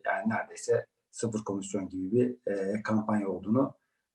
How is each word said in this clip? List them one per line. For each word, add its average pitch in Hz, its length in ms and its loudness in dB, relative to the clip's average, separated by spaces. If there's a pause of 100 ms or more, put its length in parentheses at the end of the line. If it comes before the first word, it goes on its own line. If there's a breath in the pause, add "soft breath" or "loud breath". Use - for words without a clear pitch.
Yani - 240 0
neredeyse - 560 -2 (240)
sıfır 107 340 -4
komisyon 98 440 -4
gibi 92 240 -4
bir, 123 400 2
e, 98 300 -2
kampanya 107 460 2
olduğunu, 104 460 2 (400)